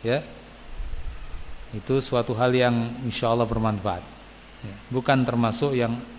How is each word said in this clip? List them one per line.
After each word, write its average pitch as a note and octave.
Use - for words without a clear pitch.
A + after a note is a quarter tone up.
ya. B2
Itu C3
suatu A#2+
hal B2
yang A#2+
insya A2+
Allah A#2
bermanfaat. G#2
Ya, G2+
bukan C3
termasuk A#2+
yang A#2+